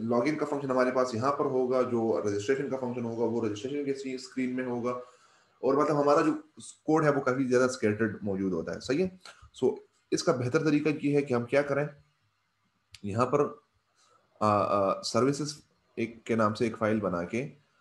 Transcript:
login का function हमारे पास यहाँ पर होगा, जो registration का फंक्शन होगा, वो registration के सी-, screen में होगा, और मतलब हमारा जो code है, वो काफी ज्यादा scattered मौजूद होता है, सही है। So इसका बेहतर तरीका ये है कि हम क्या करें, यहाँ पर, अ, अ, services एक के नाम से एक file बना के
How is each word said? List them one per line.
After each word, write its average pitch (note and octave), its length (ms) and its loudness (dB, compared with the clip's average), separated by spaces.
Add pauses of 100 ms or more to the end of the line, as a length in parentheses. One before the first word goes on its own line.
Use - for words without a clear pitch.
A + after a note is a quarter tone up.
login A#2+ 360 0
का D3+ 100 -4
function C#3 240 -4
हमारे B2+ 200 2
पास B2+ 240 0
यहाँ B2+ 180 0
पर C#3+ 140 -2
होगा, B2+ 360 0
जो A2 440 0
registration B2 440 -2
का C3 60 -4
फंक्शन A#2+ 280 -6
होगा, A#2 200 -4
वो A2+ 160 -2
registration C3 440 -4
के C3+ 100 -4
सी-, C3 260 -8
screen B2+ 300 -6
में B2+ 140 -4
होगा, B2 360 -4 (640)
और C#3 140 4
मतलब D3 180 2
हमारा D3 260 4
जो D3+ 100 2 (540)
code D#3 180 4
है, D3 80 6
वो C3+ 80 0
काफी C3 240 0
ज्यादा B2 220 4
scattered A2 580 0
मौजूद F#2+ 280 -2
होता E2 200 -4
है, E2+ 80 -8
सही C#3+ 220 0
है। F#3 180 -4 (420)
So - 140 2 (360)
इसका D#3+ 200 2
बेहतर B2 320 0
तरीका D3+ 260 2
ये C#3+ 240 0
है C#3+ 80 4
कि C3 120 -2
हम A#2+ 100 0
क्या C#3 180 2
करें, C#3+ 280 -2 (1120)
यहाँ G#2+ 220 0
पर, C#3+ 360 0 (800)
अ, G#2+ 40 4
अ, G2 560 2
services C#3+ 600 0 (360)
एक A2+ 260 -8
के A#2 120 0
नाम G#2+ 180 2
से A#2+ 120 0
एक A2+ 100 -4
file A2 240 0
बना F2 220 -2
के A2+ 300 -6 (280)